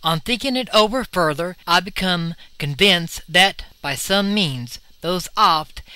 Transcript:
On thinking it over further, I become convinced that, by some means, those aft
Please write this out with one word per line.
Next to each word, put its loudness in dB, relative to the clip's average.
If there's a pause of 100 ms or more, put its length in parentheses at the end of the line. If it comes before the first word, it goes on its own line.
On 0
thinking -2
it -4
over 4
further, -2 (100)
I 4
become -2 (240)
convinced 0
that, 2 (180)
by -4
some 0
means, -2 (220)
those -4
aft 2 (140)